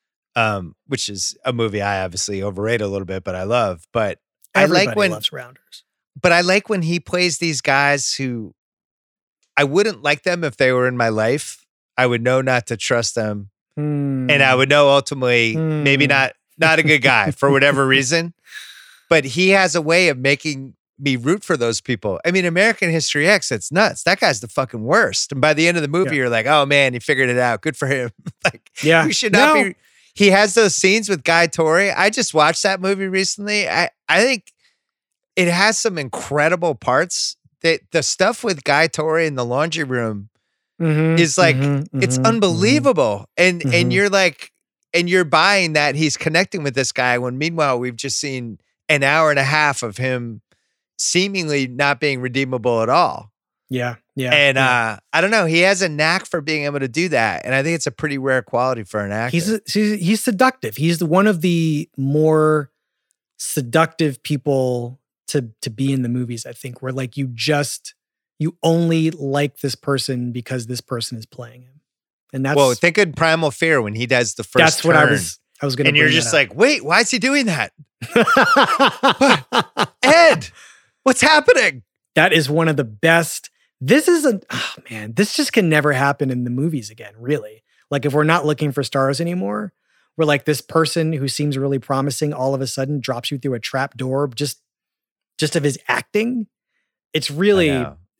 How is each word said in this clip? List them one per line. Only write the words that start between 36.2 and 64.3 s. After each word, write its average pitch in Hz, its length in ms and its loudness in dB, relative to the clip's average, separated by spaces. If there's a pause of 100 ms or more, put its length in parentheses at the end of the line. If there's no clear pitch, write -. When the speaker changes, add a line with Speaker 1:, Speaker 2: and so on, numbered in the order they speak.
Speaker 1:
parts. - 600 -2 (260)
That 165 180 0 (100)
the 160 120 0
stuff 202 420 -2
with 180 200 -4
Guy 147 220 4
Torry 160 400 -2
in 151 80 -4
the 127 100 -4
laundry 156 400 -2
room 113 440 -4 (520)
Speaker 2:
Mm-hmm, 160 400 2
Speaker 1:
is 160 160 0
like, 165 200 4
Speaker 2:
mm-hmm, 139 460 -2
Speaker 1:
it's 127 140 0
Speaker 2:
mm-hmm, 131 100 0
Speaker 1:
unbelievable. 202 1000 2 (120)
Speaker 2:
mm-hmm. 175 100 2
Speaker 1:
And, 175 140 -2
and 135 120 -2
Speaker 2:
Mm-hmm. 175 160 2
Speaker 1:
you're 196 180 2
like, 185 420 0 (440)
and 175 160 0
you're 180 160 2
buying 170 480 2
that 147 200 2
he's 151 220 0
connecting 165 460 -2
with 139 120 -4
this 131 160 -2
guy 123 280 0
when 123 180 -6
meanwhile 151 420 -2
we've 123 180 -8
just 131 220 -8
seen 123 400 -8 (300)
an 147 140 2
hour 151 260 4
and 147 100 2
a 135 60 2
half 147 380 0
of 107 160 -8
him 123 420 -6 (580)
seemingly 175 680 -2
not 135 340 0
being 139 220 -2
redeemable 127 600 -2
at 110 60 -2
all. 143 420 0 (380)
Speaker 2:
Yeah, 123 280 -6 (200)
yeah, 127 160 -4
Speaker 1:
And, 143 240 4
Speaker 2:
yeah. 123 360 2
Speaker 1:
uh, 101 40 -12 (160)
I 160 80 2
don't 190 100 2
know, 220 140 2
he 165 160 0
has 185 220 2
a 185 80 2
knack 160 340 -2
for 170 160 -6
being 147 240 -4
able 143 160 -4
to 135 80 -2
do 165 220 -4
that. 110 340 0
And 127 100 -2
I 135 80 2
think 160 120 -2
it's 160 120 -6
a 131 60 -6
pretty 147 240 -6
rare 131 240 -2
quality 120 440 -4
for 104 200 -6
an 101 80 -6
actor. 117 240 -4
Speaker 2:
He's 170 160 -2
a, 220 140 -4
he's, 208 340 -2
he's 190 220 0
seductive. 214 540 -2
He's 160 220 0
the, 175 80 -4
one 185 200 2
of 185 160 0
the 165 560 0
more 151 720 2 (680)
seductive 151 840 -2
people 127 800 -2 (280)